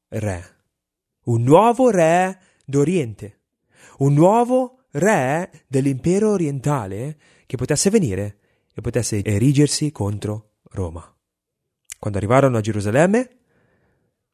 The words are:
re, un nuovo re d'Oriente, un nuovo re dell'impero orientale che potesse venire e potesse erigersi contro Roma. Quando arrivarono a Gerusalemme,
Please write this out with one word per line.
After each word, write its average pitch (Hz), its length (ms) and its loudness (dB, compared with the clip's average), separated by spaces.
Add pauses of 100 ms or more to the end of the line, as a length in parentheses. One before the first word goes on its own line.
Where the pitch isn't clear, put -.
re, 92 480 -8 (720)
un 120 180 0
nuovo 220 460 4
re 185 500 2 (240)
d'Oriente, 139 760 -4 (600)
un 143 140 2
nuovo 240 800 2
re 160 760 -2
dell'impero 139 640 0
orientale 143 880 -4 (280)
che - 100 -10
potesse 143 340 0
venire 104 480 -2 (360)
e - 60 -12
potesse 113 440 -4
erigersi 139 680 2
contro 104 600 -8 (180)
Roma. 87 440 -10 (840)
Quando 101 200 -6
arrivarono 123 380 2
a 110 40 0
Gerusalemme, 113 760 -2 (960)